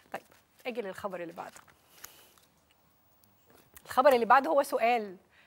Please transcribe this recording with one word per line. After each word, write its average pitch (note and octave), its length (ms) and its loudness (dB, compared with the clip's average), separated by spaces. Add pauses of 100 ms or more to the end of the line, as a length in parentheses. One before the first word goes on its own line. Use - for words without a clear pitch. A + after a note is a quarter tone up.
(120)
طيب، - 100 -12 (440)
أجي B3 160 -8
للخبر F#3 400 -10
اللي E3 120 -12
بعده. F3 220 -16 (2250)
الخبر C4 280 4
اللي A#3 120 2
بعده C4 240 4
هو C#4+ 140 2
سؤال A3 540 -2 (300)